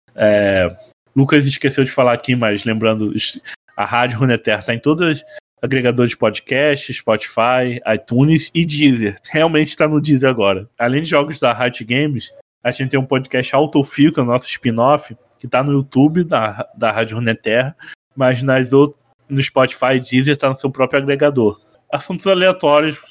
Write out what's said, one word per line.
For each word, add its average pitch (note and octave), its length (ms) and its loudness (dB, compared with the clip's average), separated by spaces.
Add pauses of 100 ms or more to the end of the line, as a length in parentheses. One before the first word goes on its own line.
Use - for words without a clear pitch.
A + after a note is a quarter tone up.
(160)
É, G2 580 2 (400)
Lucas C#3 320 4
esqueceu C3+ 380 0
de B2+ 60 -4
falar B2 240 2
aqui, B2 200 -2
mas G#2+ 300 -2
lembrando, A2 480 -2 (640)
a G2+ 80 -4
Rádio A#2+ 340 -2
Runeterra A2+ 440 0
tá A#2+ 120 -6
em A#2 40 -6
todos E3 280 0
os D3+ 180 -4 (360)
agregadores B2 520 0
de - 40 -12
podcast, C3+ 760 -2
Spotify, A#2+ 840 -2 (160)
iTunes C#3+ 600 0
e E3 100 0
Deezer. C3+ 640 0
Realmente D#3 480 0
tá D#3 100 2
no D3+ 140 0
Deezer C#3 300 2
agora. G2 480 -2
Além B2+ 240 0
de D#3+ 80 -10
jogos D3+ 280 -2
da B2 140 0
Riot B2 320 -4
Games, C3 480 -4 (320)
a B2 60 0
gente C3 220 -6
tem C3+ 80 0
um C3 40 -4
podcast C3 500 -4
Autofio, D3 560 2
que D3+ 100 -4
é - 20 0
o B2 40 0
nosso A#2+ 220 -2
spin-off, A#2+ 640 0 (240)
que - 80 -16
tá B2 160 0
no C#3+ 100 0
YouTube C#3+ 520 2
da, A2+ 500 -2
da A2+ 160 0
Rádio A2 260 -4
Runeterra, A#2+ 600 -2 (400)
mas B2+ 260 0
nas C3 300 0
out-, C#3+ 240 4 (320)
no C#3 140 -2
Spotify C3 540 0
e B2+ 40 0
Deezer C3+ 380 0
tá C#3 100 0
no C3 80 -2
seu C#3+ 140 -4
próprio C3+ 320 0
agregador. C#3 580 0 (320)
Assuntos E3 340 -8
aleatórios D#3 720 2 (120)